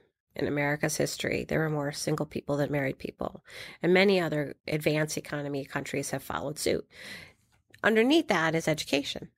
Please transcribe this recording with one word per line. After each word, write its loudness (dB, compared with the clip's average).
in -2
America's 0
history, -2
there 0
were 2
more -2
single -2
people -4
than 0
married -2
people. -8
And 4
many 6
other -2
advanced 0
economy -6
countries -6
have -4
followed -6
suit. 0
Underneath 6
that 2
is 0
education, -2